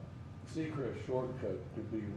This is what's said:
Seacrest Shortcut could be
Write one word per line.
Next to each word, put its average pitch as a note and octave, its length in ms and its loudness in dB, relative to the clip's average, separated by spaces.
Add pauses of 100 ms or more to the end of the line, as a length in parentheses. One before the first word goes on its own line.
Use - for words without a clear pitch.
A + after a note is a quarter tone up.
(520)
Seacrest D3+ 540 0
Shortcut B2 540 2 (160)
could G#2+ 160 -2
be A2 100 2 (160)